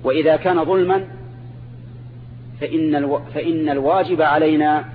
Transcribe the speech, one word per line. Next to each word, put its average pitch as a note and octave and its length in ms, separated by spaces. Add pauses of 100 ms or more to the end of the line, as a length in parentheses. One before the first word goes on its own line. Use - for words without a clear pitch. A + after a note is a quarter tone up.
وإذا D3+ 320
كان E3+ 300
ظلما F#3 380 (1600)
فإن D#3 340
الو-، C#3+ 260 (120)
فإن D#3 360
الواجب E3 520
علينا D3+ 720